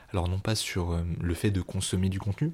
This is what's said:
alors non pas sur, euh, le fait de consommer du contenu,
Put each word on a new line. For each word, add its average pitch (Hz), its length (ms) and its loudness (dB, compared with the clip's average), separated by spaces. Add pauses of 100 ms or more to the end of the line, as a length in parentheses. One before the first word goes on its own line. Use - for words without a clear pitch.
(100)
alors 87 180 0
non 92 100 0
pas 110 160 0
sur, 87 380 0
euh, 85 100 2 (180)
le 87 140 0
fait 107 160 2
de 95 100 2
consommer 95 480 0
du 92 100 0
contenu, 101 360 0